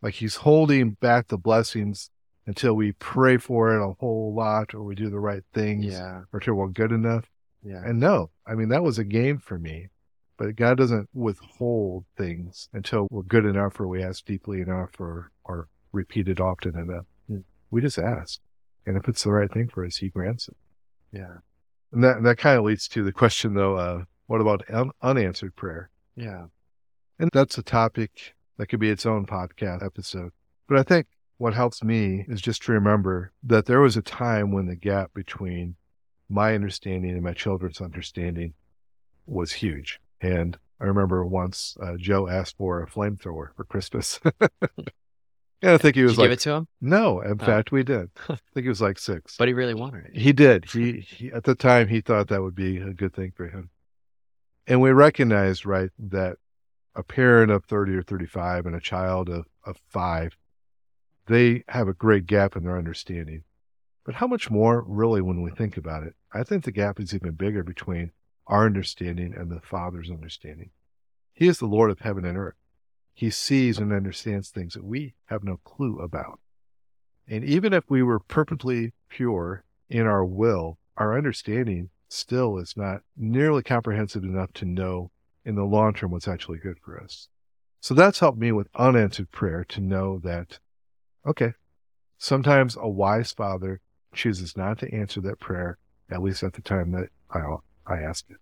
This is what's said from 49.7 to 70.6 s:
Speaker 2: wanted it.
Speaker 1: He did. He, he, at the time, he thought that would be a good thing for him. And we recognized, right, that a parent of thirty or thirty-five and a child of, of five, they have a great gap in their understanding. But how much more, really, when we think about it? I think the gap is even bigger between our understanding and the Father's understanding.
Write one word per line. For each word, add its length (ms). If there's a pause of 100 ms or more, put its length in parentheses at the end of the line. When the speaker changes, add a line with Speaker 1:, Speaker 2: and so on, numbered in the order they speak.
Speaker 2:
wanted 320
it. 100
Speaker 1:
He 160
did. 340
He, 340
he, 320
at 100
the 140
time, 320
he 120
thought 280
that 140
would 120
be 240
a 140
good 200
thing 240
for 120
him. 220 (960)
And 120
we 120
recognized, 760
right, 320
that 380 (580)
a 80
parent 480
of 140
thirty 300
or 100
thirty-five 640
and 100
a 40
child 480
of, 180 (200)
of 100 (120)
five, 480 (920)
they 420
have 200
a 40
great 340
gap 280
in 100
their 140
understanding. 640 (600)
But 120
how 120
much 220
more, 360
really, 340
when 220
we 80
think 260
about 280
it? 100 (180)
I 120
think 200
the 80
gap 280
is 140
even 180
bigger 320
between 480 (340)
our 180
understanding 720
and 140
the 100
Father's 500
understanding. 600 (640)